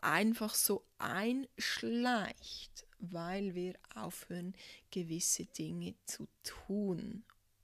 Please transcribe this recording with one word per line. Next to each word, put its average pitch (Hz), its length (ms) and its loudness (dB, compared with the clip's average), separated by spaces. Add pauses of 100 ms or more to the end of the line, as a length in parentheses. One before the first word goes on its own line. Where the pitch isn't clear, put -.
einfach 214 520 4
so - 300 4 (140)
einschleicht, 233 1900 0 (120)
weil 180 560 -2
wir 180 200 -2 (200)
aufhören, 180 600 -6 (360)
gewisse 170 560 0
Dinge 170 480 -6 (100)
zu - 240 -8 (140)
tun 196 840 -2 (400)